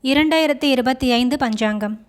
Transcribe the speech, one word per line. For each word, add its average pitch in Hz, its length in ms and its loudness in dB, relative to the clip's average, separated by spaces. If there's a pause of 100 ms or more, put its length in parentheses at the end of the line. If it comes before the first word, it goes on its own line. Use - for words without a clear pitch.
(100)
இரண்டாயிரத்தி 302 640 2
இருபத்தி 254 420 0
ஐந்து 247 260 0
பஞ்சாங்கம். 214 540 -2 (120)